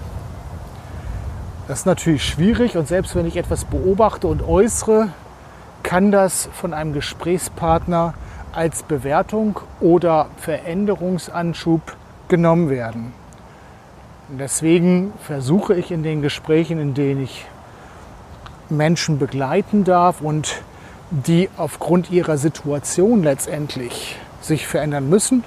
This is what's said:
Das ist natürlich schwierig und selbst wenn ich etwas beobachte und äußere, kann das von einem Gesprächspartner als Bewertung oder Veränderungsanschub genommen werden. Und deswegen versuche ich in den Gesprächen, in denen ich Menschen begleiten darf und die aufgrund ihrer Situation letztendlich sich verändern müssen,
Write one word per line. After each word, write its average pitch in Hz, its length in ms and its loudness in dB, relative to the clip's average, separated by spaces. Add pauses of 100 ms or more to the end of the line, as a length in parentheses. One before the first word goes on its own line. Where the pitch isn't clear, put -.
(1700)
Das 135 120 -6
ist - 60 -4
natürlich 165 380 2
schwierig 202 520 2
und 160 120 0
selbst 185 260 -2
wenn 175 120 0
ich 170 100 -6
etwas - 280 -4
beobachte 190 600 2
und 151 160 0
äußere, 214 680 2 (760)
kann 190 260 4
das 190 420 2
von 175 220 -8
einem 156 180 -4
Gesprächspartner 165 1200 0 (380)
als 165 300 -2
Bewertung 185 760 0 (200)
oder 165 460 4 (120)
Veränderungsanschub 170 1400 -2 (460)
genommen 170 440 4
werden. 117 420 -6 (1160)
Und 135 100 -12
deswegen 175 760 2 (100)
versuche 151 520 0
ich 175 180 -2
in 165 100 -4
den 151 200 -2
Gesprächen, 156 580 0
in 143 140 -2
denen 139 280 0
ich - 240 -10 (1200)
Menschen 156 520 0
begleiten 147 640 0
darf 175 380 4
und 151 380 -2 (520)
die 170 440 2
aufgrund 170 540 0
ihrer 160 260 2
Situation 160 840 0
letztendlich 139 960 -4 (220)
sich - 260 -2
verändern 143 420 -2
müssen, 220 380 2